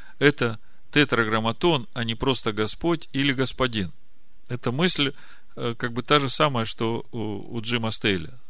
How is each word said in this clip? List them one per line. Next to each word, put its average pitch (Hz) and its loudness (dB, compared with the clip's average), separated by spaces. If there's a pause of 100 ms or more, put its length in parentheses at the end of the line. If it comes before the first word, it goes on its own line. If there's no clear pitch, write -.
(180)
это 127 4 (320)
тетраграмматон, 117 2
а 120 -2
не 113 -2
просто 123 0
Господь 107 0
или 139 2
Господин. 120 0 (580)
Эта 123 -2
мысль, 147 2 (420)
э, 123 -2
как 120 -2
бы 120 -2
та 147 6
же 135 2
самая, 127 2
что 113 -2
у, 107 -6
у 113 -4
Джима 113 0
Стейля. 92 0 (120)